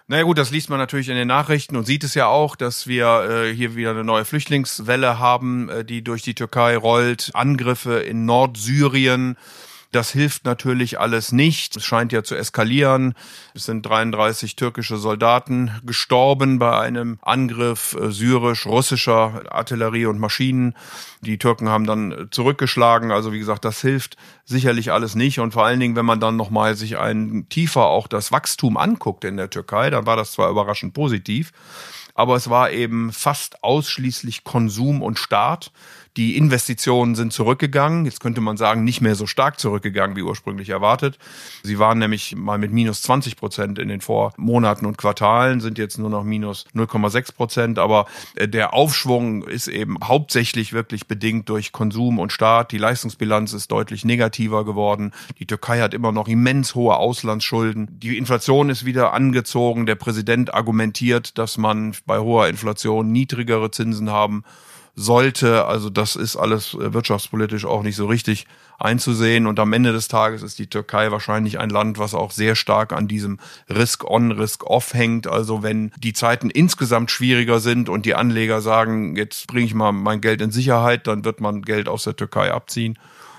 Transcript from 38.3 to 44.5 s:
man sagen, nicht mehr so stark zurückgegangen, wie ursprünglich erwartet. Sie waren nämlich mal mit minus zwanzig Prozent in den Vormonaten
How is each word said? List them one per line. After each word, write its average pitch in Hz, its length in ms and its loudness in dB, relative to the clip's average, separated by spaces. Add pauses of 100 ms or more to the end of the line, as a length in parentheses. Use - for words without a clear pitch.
man 107 160 -2
sagen, 110 260 2
nicht 120 180 0
mehr 110 140 4
so 104 140 -4
stark 139 320 0
zurückgegangen, 101 560 -2
wie 98 60 -6
ursprünglich 98 480 -8
erwartet. 107 500 0 (420)
Sie 101 160 -4
waren 110 220 6
nämlich 107 340 -2
mal 101 240 -4
mit 104 140 -2
minus 113 300 0
zwanzig 123 340 0
Prozent 101 420 -6
in - 80 -6
den 101 140 -6
Vormonaten 107 880 0